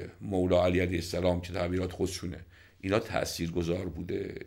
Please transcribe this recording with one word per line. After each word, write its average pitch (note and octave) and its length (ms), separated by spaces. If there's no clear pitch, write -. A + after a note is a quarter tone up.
مولا F2+ 440
علی F2+ 160
علیه F2+ 180
السلام F2 420
که F2 120
تعبیرات F2+ 400
خودشونه، - 520
اینا F#2+ 180
تأثیرگذار F2 920
بوده. F2 460